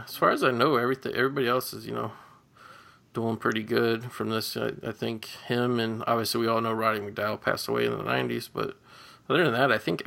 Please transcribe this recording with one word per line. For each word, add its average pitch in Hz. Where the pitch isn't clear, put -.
as -
far 170
as 277
I 147
know, 127
everything, 127
everybody 135
else 123
is, 110
you 113
know, 113
doing 113
pretty 113
good 117
from 110
this. 110
I, 117
I -
think 117
him 120
and, 113
obviously, 117
we 113
all 113
know 113
Roddy 110
McDowall 104
passed -
away 117
in 117
the 107
nineties, 123
but -
other 151
than 127
that, 127
I 110
think 170